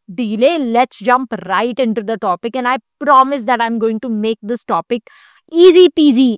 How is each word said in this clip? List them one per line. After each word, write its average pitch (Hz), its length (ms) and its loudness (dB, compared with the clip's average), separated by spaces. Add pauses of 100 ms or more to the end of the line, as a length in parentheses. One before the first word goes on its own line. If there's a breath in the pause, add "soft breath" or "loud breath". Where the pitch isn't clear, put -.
(120)
delay, 226 460 0
let's 247 400 -2
jump 247 360 0 (120)
right 202 340 -2
into 226 220 -2
the 208 160 -6
topic, 214 380 -4
and 247 120 -4
I 254 120 -2 (200)
promise 269 440 2
that 233 180 0
I'm 233 160 -2
going 220 220 -2
to 262 100 -10
make 220 320 -4
this 226 220 -8
topic 214 400 -4 (480 soft breath)
easy 349 380 6
peasy 262 480 2